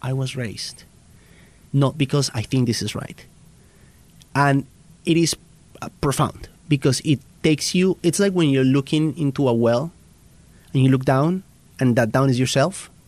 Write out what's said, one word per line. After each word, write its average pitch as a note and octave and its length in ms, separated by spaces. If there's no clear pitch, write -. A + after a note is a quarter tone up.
I B2+ 100
was C3 220
raised? - 480
Not C#3 240
because C#3+ 380
I A2 80
think B2+ 240
this A2+ 160
is G#2 100
right." - 320
And C#3 320
it E3 140
is, E3 180
uh, B2 80
profound - 460
because C#3 340
it D3 160
takes D#3 320
you, F#3 300
it's E3+ 160
like G3+ 140
when E3+ 160
you're C3 140
looking C#3+ 540
into C#3 300
a A#2+ 60
well A#2 380
and C3+ 80
you C3 80
look C3 140
down D3 360
and B2 160
that A#2 160
down C3+ 180
is B2 100
yourself C#3 520